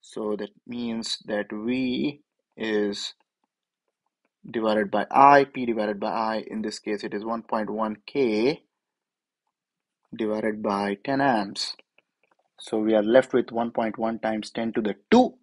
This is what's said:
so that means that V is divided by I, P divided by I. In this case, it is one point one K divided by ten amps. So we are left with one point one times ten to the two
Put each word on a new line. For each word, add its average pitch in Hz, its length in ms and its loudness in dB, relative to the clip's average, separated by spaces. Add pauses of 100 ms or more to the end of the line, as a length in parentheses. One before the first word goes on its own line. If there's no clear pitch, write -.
so 107 340 -6
that 104 140 -8 (180)
means 117 580 -6
that 104 260 -4
V 127 720 -4 (360)
is 104 560 -2 (1400)
divided 107 420 0
by 104 180 0
I, 139 360 8
P 131 200 -6
divided 107 340 -2
by 107 120 -4
I. 110 360 -2
In 110 140 -8
this 107 180 -6
case, 107 240 -6
it 110 100 -8
is 104 100 -6
one 113 200 -6
point 110 260 -4
one 107 360 -4
K 123 580 0 (1500)
divided 110 460 -4
by 101 420 0
ten 139 180 -2
amps. 110 540 0 (840)
So - 200 -4
we 110 160 2
are 107 80 6
left 123 300 4
with 123 180 2
one 117 200 -4
point 113 260 -2
one 113 220 -4
times 110 320 -4
ten 113 220 -4
to 120 80 -2
the 104 140 -2 (140)
two 247 340 6